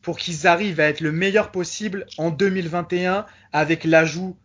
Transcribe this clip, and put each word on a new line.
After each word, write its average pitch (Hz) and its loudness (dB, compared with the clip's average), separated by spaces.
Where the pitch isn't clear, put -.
pour 165 -6
qu'ils 165 -4
arrivent 175 2
à 151 4
être 151 -2
le 156 0
meilleur 196 0
possible 190 -6
en 160 -2
deux 175 0
mille 190 -2
vingt 170 -4
et 180 0
un 196 -2
avec 156 0
l'ajout 165 2